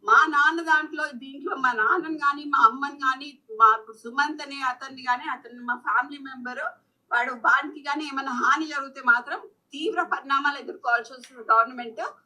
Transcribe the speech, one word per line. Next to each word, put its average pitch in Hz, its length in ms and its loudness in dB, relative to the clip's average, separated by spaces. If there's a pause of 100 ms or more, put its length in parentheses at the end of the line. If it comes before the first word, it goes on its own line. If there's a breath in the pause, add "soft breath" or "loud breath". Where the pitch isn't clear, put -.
మా 311 240 8
నాన్న 311 340 4
దాంట్లో, 311 420 0 (100)
దీంట్లో 269 420 -8
మా 254 160 0
నాన్నని 311 460 0
కానీ, 285 260 0
మా 294 220 0
అమ్మని 285 320 0
కానీ, 269 420 -4 (160)
మా 220 120 8 (340)
సుమంత్ 294 400 -4
అనే 277 180 -10
అతన్ని 262 420 -6
కానీ, 254 260 -2
అతన్ని 247 360 -10
మా 247 100 -2
ఫ్యామిలీ 285 440 -2
మెంబర్, 262 440 -12 (480)
వాడు 240 220 0
వానికి 269 500 0
కానీ 285 300 -4
ఏమైనా 269 200 -6
హాని 262 340 2
జరిగితే 277 400 -8
మాత్రం 247 320 2 (340)
తీవ్ర 330 300 -2
పరిణామాలు 277 560 -2
ఎదుర్కోవాల్సి 240 540 -2
వస్తుంది 254 300 -20 (100)
గవర్నమెంట్. 240 500 0 (240)